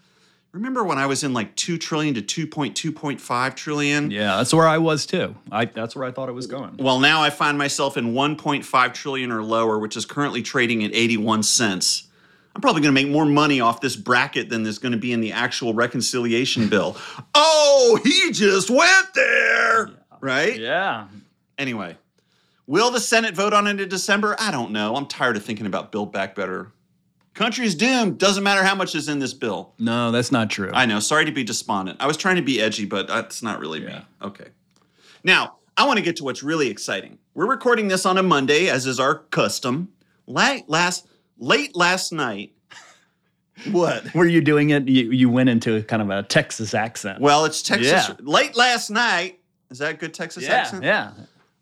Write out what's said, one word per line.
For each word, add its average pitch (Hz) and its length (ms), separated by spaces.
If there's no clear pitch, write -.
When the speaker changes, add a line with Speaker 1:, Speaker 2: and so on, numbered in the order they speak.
Speaker 1:
Remember 247 320
when 156 160
I 139 80
was 139 160
in, 139 100
like, 110 220
two 170 240
trillion 151 340
to 113 80
two 156 240
point 147 300
two 156 160
point 143 300
five 131 340
trillion? 147 560
Speaker 2:
Yeah, 101 260
that's 123 160
where 160 140
I 160 100
was 160 280
too. 117 300
I, 110 140
that's 220 300
where 135 100
I 127 60
thought 131 180
it 123 40
was 127 140
going. 127 300
Speaker 1:
Well, 131 220
now 151 220
I 147 80
find 147 280
myself 143 400
in 117 160
one 143 220
point 147 300
five 127 280
trillion 131 380
or 110 120
lower, 110 360
which 107 180
is 107 80
currently 139 380
trading 117 400
at 107 100
eighty-one 110 500
cents. - 600
I'm - 60
probably 196 220
gonna 147 80
make 135 160
more 147 180
money 147 360
off 117 200
this 123 140
bracket 120 540
than 117 120
there's 107 160
gonna 123 200
be 120 140
in 117 100
the 110 100
actual 120 420
reconciliation 120 920
bill. 90 340
<laughs> - 340
Oh, 233 180
he 294 280
just 190 380
went 359 440
there, 226 760
Speaker 2:
Yeah. - 60
Speaker 1:
right? 143 360
Speaker 2:
Yeah. 123 500
Speaker 1:
Anyway, 110 400
will 202 240
the 240 80
Senate 226 360
vote 202 180
on 208 140
it 202 140
in 190 80
December? 202 500
I 220 120
don't 117 200
know. 107 240
I'm 139 120
tired 127 280
of 104 80
thinking 110 220
about 90 260
Build 104 220
Back 98 220
Better. 95 360
Country's 226 420
doomed. 226 440
Doesn't 196 240
matter 196 200
how 196 120
much 185 200
is 147 140
in 143 100
this 131 140
bill. 95 460
Speaker 2:
No, 117 320
that's 120 200
not 113 180
true. 98 240
Speaker 1:
I 123 120
know. 104 160
Sorry 156 240
to 156 60
be 131 120
despondent. 104 560
I 135 80
was 156 80
trying 185 220
to 170 40
be 127 200
edgy, 107 240
but 98 220
that's 110 360
not 104 160
really 78 220
me. - 60
Speaker 2:
Yeah. - 160
Speaker 1:
Okay. - 260
Now, 165 320
I 214 100
wanna 247 160
get 165 160
to 160 60
what's 131 200
really 147 260
exciting. 101 480
We're 165 160
recording 240 400
this 185 160
on 185 120
a 190 60
Monday, 151 460
as 127 180
is 127 120
our 139 160
custom. 135 720
La-, 220 400
last, 175 400
late 208 380
last 180 380
night. 117 440
<laughs> - 60
What? 160 440
Speaker 2:
Were 175 100
you 170 160
doing 147 300
it? 139 180
You, 127 220
you 127 180
went 127 180
into 113 360
kind 110 180
of 104 80
a 98 140
Texas - 500
accent. 107 480
Speaker 1:
Well, 147 240
it's 156 160
Texas. - 260
Speaker 2:
Yeah. 98 100
Speaker 1:
Late 190 380
last 240 320
night. 202 500
Is 131 80
that 147 160
a 156 40
good 160 160
Texas 160 300
Speaker 2:
Yeah, 147 100
Speaker 1:
accent? 196 300
Speaker 2:
yeah. 156 280